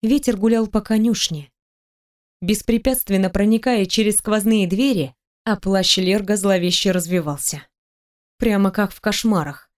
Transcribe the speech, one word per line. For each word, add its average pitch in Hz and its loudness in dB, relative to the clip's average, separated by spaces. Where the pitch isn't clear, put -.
Ветер 247 0
гулял 226 2
по 214 0
конюшне, 214 -2
беспрепятственно 202 0
проникая 214 0
через 208 0
сквозные 208 0
двери, 190 0
а 214 0
плащ 190 0
Лерга 196 0
зловеще 190 0
развивался. 165 -4
Прямо 196 2
как 196 -2
в - -20
кошмарах. 196 -2